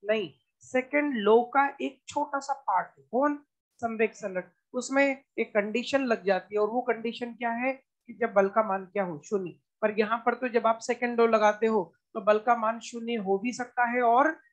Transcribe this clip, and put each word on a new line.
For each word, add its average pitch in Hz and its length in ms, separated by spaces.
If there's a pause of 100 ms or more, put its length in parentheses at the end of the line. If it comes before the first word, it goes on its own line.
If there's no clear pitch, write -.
नहीं, 208 280 (260)
second 277 560
law 220 280
का 277 380
एक 269 260
छोटा 285 320
सा 277 140
part 180 460
है। 135 120
कौन? 285 340 (320)
संवेग 226 340
संरक्षण। 185 400 (220)
उसमें 269 500 (160)
एक 220 100
condition 233 560
लग 214 180
जाती 185 320
है, 208 60
और 208 80
वो 240 120
condition 233 520
क्या 233 180
है 247 220
कि - 400
जब 208 200
बल 196 160
का 220 140
मान 190 220
क्या 196 180
हो? 165 220
शून्य। 190 300 (260)
पर 214 180
यहाँ 220 180
पर 233 160
तो 247 140
जब 226 200
आप 226 120
second 240 400
law 233 80
लगाते 214 400
हो, 208 260 (200)
तो 220 80
बल 214 180
का 240 160
मान 226 240
शून्य 233 360
हो 196 220
भी 226 160
सकता 247 320
है 247 160
और 262 380 (140)